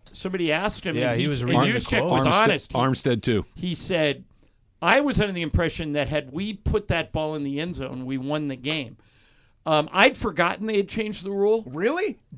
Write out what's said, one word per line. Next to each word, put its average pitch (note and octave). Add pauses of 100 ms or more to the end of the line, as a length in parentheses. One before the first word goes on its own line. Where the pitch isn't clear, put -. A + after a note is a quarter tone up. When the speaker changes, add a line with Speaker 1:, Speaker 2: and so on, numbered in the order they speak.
(120)
Speaker 1:
somebody F3+
asked F#3+
him, E3+
Speaker 2:
Yeah, B2
Speaker 1:
and A#2
Speaker 2:
he -
Speaker 1:
he D3+
Speaker 2:
was C3+
Speaker 1:
s-, A#2+
Speaker 2:
reading B2+
Speaker 1:
and -
Speaker 2:
the -
Speaker 1:
Juszczyk -
Speaker 2:
quote. -
Speaker 1:
was C3
Speaker 3:
Armstead, F3+
Speaker 1:
honest. F#3
He, C3
Speaker 3:
Armstead, B2
too. A2 (100)
Speaker 1:
he F3+
said, D#3 (580)
"I A3
was B3+
under G#3
the F3
impression D#3+
that C#3+
had C#3
we G3
put -
that E3+
ball D#3
in D3
the C#3
end E3+
zone, B2+
we C3+
won D3
the C3+
game." C#3 (680)
Um, D#3
I'd G#3
forgotten F#3
they A3
had G3
changed G#3+
the G3
rule. G#3
Speaker 4:
Really? B3+ (200)